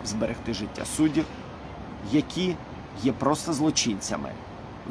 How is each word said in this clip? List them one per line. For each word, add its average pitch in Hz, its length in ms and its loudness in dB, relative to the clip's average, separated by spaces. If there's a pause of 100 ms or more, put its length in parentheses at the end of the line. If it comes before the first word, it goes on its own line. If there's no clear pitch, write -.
зберегти 113 480 0
життя 104 320 -4
суддів, 156 400 4 (840)
які 165 440 2 (480)
є 131 80 6
просто 156 420 2
злочинцями 113 760 2 (600)